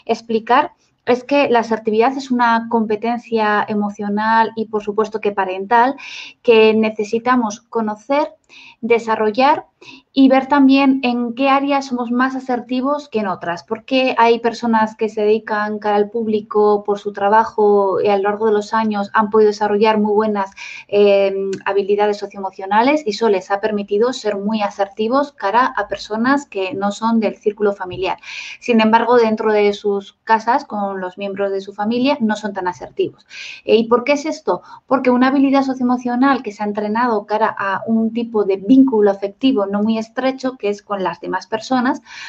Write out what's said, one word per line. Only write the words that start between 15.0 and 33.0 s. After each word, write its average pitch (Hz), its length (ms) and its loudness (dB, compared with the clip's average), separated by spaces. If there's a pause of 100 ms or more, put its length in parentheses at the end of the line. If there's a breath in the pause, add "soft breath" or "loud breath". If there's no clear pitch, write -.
se 214 140 -4
dedican 214 560 -2
cara 208 180 0
al 208 140 2
público 214 760 0
por 202 140 -2
su 202 140 -8
trabajo 202 880 2
y 202 80 0
a 202 80 2
lo 196 80 0
largo 208 220 -2
de 214 60 2
los 208 200 -2
años 214 400 -2
han 208 180 0
podido 214 180 6
desarrollar 208 500 2
muy 208 140 2
buenas, 208 380 -2 (380 loud breath)
eh, 196 640 2 (140)
habilidades 202 520 0
socioemocionales 202 920 -2
y 220 40 -4
eso 220 180 0
les 190 220 0
ha 202 100 -2
permitido 208 520 0
ser 208 240 -4
muy 208 260 -2
asertivos 220 680 -2
cara 240 440 0
a 202 120 -4
personas 240 580 -2
que 190 280 -6
no 196 180 -4
son 226 280 0
del 190 160 -2
círculo 208 360 -2
familiar. 180 460 -6 (420 loud breath)
Sin 226 200 2
embargo, 226 360 4
dentro 220 360 2
de 208 220 2
sus 202 400 -6 (100)
casas, 226 400 0
con 196 360 -6
los 180 180 -10
miembros 202 340 -6
de 196 80 -4
su 202 140 -14
familia, 240 460 0
no 214 160 0
son 202 180 -8
tan 185 140 -6
asertivos. - 580 -8 (380 loud breath)